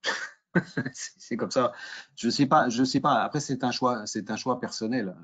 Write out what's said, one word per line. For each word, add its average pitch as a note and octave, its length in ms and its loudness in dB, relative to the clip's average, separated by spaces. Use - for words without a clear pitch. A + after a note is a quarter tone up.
<laughs> - 100 -2
C'est, - 240 -12
c'est - 200 -8
comme A2 160 -4
ça. E3 200 2
Je A2+ 120 -2
sais C#3 180 4
pas, D3 220 6
je A#2+ 140 2
sais C3 160 4
pas. C3 240 4
Après, B2 160 -2
c'est C3+ 240 -4
un C3+ 80 2
choix, B2 360 0
c'est G#2+ 260 -6
un G#2+ 40 -2
choix B2+ 220 -2
personnel. A2 640 -4